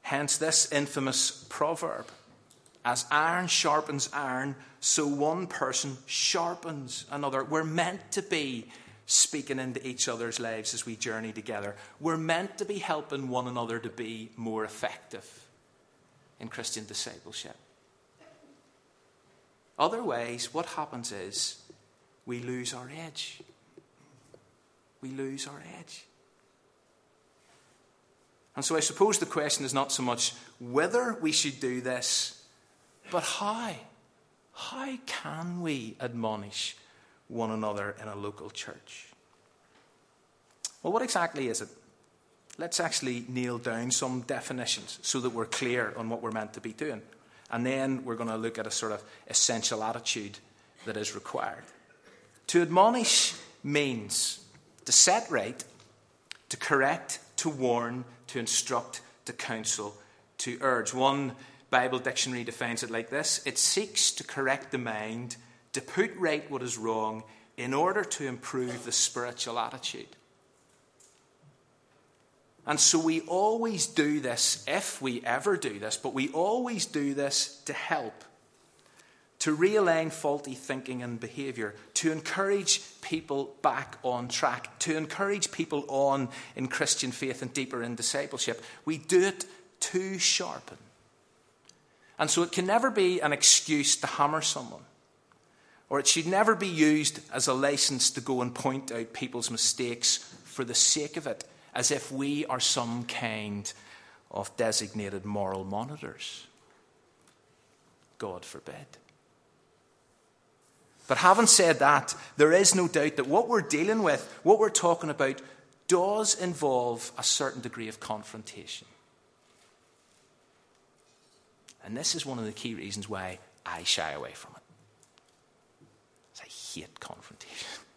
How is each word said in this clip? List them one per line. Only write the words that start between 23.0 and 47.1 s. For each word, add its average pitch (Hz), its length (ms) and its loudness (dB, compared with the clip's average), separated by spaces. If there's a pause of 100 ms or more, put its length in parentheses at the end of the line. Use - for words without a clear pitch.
We 131 100 -10
lose 135 360 -6
our 143 160 -16 (160)
edge. - 280 -18 (2500)
And 139 80 -4
so 165 100 2
I 160 60 4
suppose 190 380 4
the 165 80 0
question 151 400 0
is 127 80 -4
not 135 180 2
so 135 100 0
much 120 300 0 (260)
whether 185 560 2
we 160 160 0
should 135 300 0
do 127 220 -2
this, - 600 -2 (680)
but 175 120 0
how. 214 520 -4 (800)
How 262 500 -8
can 170 560 -6
we 139 400 -4
admonish 110 760 -4 (500)
one 113 240 -4
another 104 500 -4
in 107 60 -12
a 107 80 -10
local 101 340 -8
church? - 600 -14 (1700)
Well, 165 100 -2
what 233 100 2
exactly 165 460 0
is 110 120 -2
it? - 80 -10 (880)
Let's 170 220 -4
actually 127 500 -2
nail 123 300 -2
down 120 320 -2
some 127 300 0
definitions 120 840 -6
so - 180 -2
that 123 100 0
we're 113 160 -4
clear 120 500 -2
on 113 120 -6
what 113 140 -4
we're 113 80 -4
meant 107 240 -6
to 113 60 -12
be 110 120 -10
doing. 151 300 -6 (480)